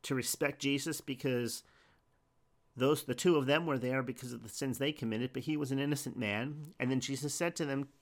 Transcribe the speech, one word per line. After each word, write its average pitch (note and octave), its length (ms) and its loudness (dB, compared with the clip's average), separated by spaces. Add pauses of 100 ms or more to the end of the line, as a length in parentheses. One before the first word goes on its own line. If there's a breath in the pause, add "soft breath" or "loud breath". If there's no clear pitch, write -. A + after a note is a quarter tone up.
to C#3 120 -2
respect C#3 460 0
Jesus C#3 400 0
because B2+ 640 -2 (1120 soft breath)
those, C#3 280 4
the B2+ 100 -2
two E3+ 220 6
of C3+ 100 4
them D#3 200 4
were C#3 120 2
there B2+ 240 0
because B2 300 -6
of A#2 100 -10
the A2+ 60 -14
sins B2+ 300 -4
they C#3+ 140 2
committed, A#2 400 -2
but B2+ 100 -6
he D#3 140 0
was C#3+ 140 -2
an C3+ 80 0
innocent C#3 380 -2
man. B2 640 -2
And B2+ 100 2
then C3 100 2
Jesus C#3 340 -4
said E3+ 220 0
to E3 80 -2
them C#3 240 -2 (140)